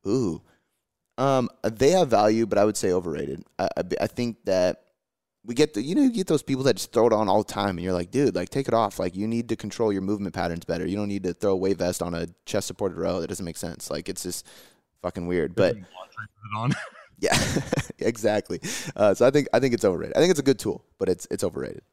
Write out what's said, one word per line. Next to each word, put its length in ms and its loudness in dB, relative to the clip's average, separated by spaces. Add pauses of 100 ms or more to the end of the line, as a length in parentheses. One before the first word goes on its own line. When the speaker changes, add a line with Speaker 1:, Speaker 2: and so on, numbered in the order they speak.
Speaker 1:
Ooh. 360 0 (760)
Um, 300 2 (160)
they 260 4
have 180 4
value, 380 4
but 120 2
I 60 6
would 120 2
say 160 0
overrated. 500 -4 (160)
I, 180 0
I, 60 -2 (200)
I 40 0
think 380 -4
that 380 2 (640)
we 100 -8
get 200 2
the, 80 -2
you 120 -4
know, 80 4
you 100 6
get 140 -2
those 160 2
people 220 -2
that 100 6
just 180 -8
throw 140 4
it 60 6
on 160 2
all 140 4
the 100 -8
time, 180 0
and 100 -6
you're 120 -2
like, 200 -2
"Dude, 240 2
like, 140 -4
take 180 -4
it 60 0
off. 260 0
Like, 160 -4
you 100 -2
need 220 -2
to 80 -2
control 360 -2
your 100 -2
movement 320 -4
patterns 300 -4
better. 220 -4
You 100 -2
don't 120 -4
need 160 -4
to 80 -2
throw 200 0
a 40 2
weight 220 0
vest 240 -2
on 120 -4
a 140 -4 (160)
chest-supported 520 -4
row. 240 -2
That 80 -6
doesn't 160 -8
make 120 -8
sense. 340 -10
Like, 180 -6
it's 140 -8
just 240 -8 (560)
fucking 240 -6
weird." 300 0
But 180 4
Speaker 2:
Put 80 -12
it 760 -14
on. 240 -2
<laughs> 40 -12 (340)
Speaker 1:
Yeah, 160 0 (360)
<laughs> 280 -4
exactly. 600 -2 (340)
Uh, 200 4
so 120 4
I 40 8
think, 240 2
I 40 6
think 140 2
it's 140 2
overrated. 320 0
I 20 4
think 120 6
it's 60 2
a 40 -4
good 160 4
tool, 260 -6 (140)
but 100 0
it's, 220 -2
it's 120 -4
overrated. 380 -6 (120)